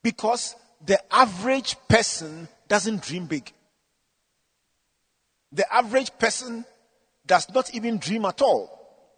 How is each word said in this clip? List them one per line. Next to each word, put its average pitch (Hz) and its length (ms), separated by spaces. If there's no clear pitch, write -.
Because 226 520
the 190 180
average 240 640
person 165 600
doesn't 202 340
dream 175 240
big. 143 260
The - 200
average 247 460
person 233 480
does 180 240
not 254 260
even 226 240
dream 208 280
at 185 160
all. 143 320